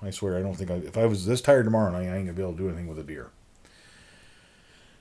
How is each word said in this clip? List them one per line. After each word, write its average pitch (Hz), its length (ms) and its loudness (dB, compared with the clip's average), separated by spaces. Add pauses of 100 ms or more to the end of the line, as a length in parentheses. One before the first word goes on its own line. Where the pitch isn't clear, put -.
I 95 80 -8
swear, 92 280 -2
I 92 40 0
don't 95 120 -2
think 90 160 -6
I, 87 40 -2
if - 220 -6
I 113 100 4
was 98 200 0
this 123 140 2
tired 135 240 6
tomorrow 110 260 4
night, 90 180 -2
I 92 80 -4
ain't 98 100 -4
gonna 87 100 -6
be 95 60 -4
able 90 100 -4
to 82 60 -8
do 95 100 -2
anything 85 180 -6
with 78 120 -8
a 78 40 -10
deer. 71 280 -12 (1700)